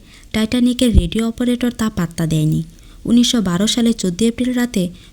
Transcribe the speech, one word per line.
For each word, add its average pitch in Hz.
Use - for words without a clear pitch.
টাইটানিকের 240
রেডিও 214
অপারেটর 240
তা 220
পাত্তা 170
দেয়নি। 156
উনিশশো 240
বারো 185
সালে 233
চোদ্দ 185
এপ্রিল 240
রাতে 240